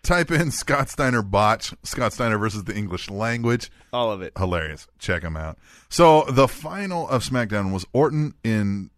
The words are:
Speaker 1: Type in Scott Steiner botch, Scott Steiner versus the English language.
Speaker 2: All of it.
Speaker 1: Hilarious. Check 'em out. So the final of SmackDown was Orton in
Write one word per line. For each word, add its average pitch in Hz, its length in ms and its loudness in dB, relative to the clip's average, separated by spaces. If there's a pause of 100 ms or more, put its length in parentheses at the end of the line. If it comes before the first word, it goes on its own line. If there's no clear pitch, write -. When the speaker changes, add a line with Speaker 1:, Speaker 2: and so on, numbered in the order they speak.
Speaker 1:
Type 175 300 2
in 160 200 2
Scott 139 380 -2
Steiner 123 320 0
botch, 104 520 2 (100)
Scott 120 300 -2
Steiner 113 240 0
versus 104 260 -2
the 101 120 -8
English 98 340 -6
language. 117 600 -2 (220)
Speaker 2:
All 120 200 0
of 95 100 -8
it. 87 160 -10
Speaker 1:
Hilarious. 82 500 -4 (100)
Check 85 260 -4
'em 82 120 -8
out. 78 220 -10 (320)
So 156 400 6
the 131 180 6
final 175 640 -8
of 127 140 0
SmackDown 107 500 -2
was 92 180 -4
Orton 151 420 2 (100)
in 101 540 0